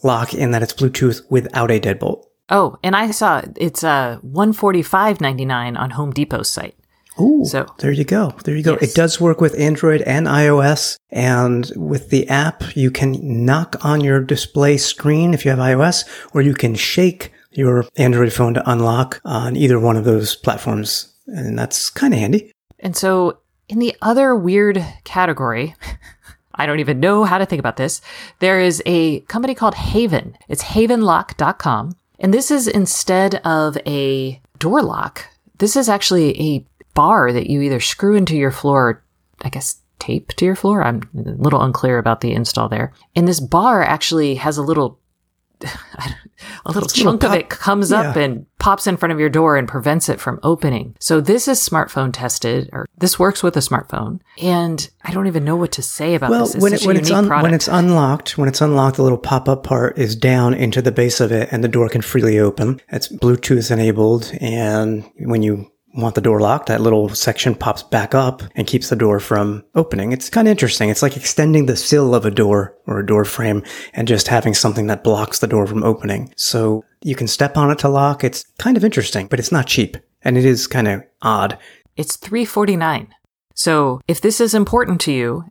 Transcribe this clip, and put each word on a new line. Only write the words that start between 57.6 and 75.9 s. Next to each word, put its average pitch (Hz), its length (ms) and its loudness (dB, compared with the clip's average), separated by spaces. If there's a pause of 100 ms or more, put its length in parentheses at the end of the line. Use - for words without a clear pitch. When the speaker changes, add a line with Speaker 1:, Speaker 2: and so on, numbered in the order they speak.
Speaker 1:
unlocked, 165 680 2
when 135 120 2
it's 135 120 -2
unlocked, 139 360 4
the 139 60 2
little 127 140 4
pop-up 131 460 -2
part 123 340 0
is 110 180 -2
down 127 380 4
into 123 280 0
the 120 100 2
base 120 300 0
of 113 100 2
it 113 200 0
and 117 120 0
the 120 60 0
door 117 180 2
can 113 140 -2
freely 110 380 2
open. 107 500 0
It's - 180 -6
Bluetooth 120 640 0
enabled. 110 600 2 (100)
And 110 680 -4 (100)
when 113 240 0
you 101 280 -2 (240)
want 117 180 -4
the 110 80 0
door 107 180 2
locked, 107 280 2
that 113 140 0
little 107 280 4
section 110 460 -2
pops - 260 -4
back - 320 -2
up 131 300 0 (100)
and - 140 -4
keeps - 220 -2
the 123 60 0
door 104 240 2
from 104 440 -2 (100)
opening. 165 380 -2
It's 254 180 -6
kinda 220 220 4
interesting. 113 380 0
It's 107 120 -2
like 139 160 0
extending 156 480 2
the 123 100 0
sill 139 380 2
of 107 140 2
a 104 40 2
door 101 440 2 (100)
or 104 140 -4
a 101 60 -4
door 104 200 2
frame 104 380 -2 (320)
and 117 120 -2
just 113 200 2
having 117 260 2
something 107 320 0
that 104 180 -4
blocks 107 360 0
the 117 80 0
door 101 180 2
from 107 180 -4
opening. 110 540 -2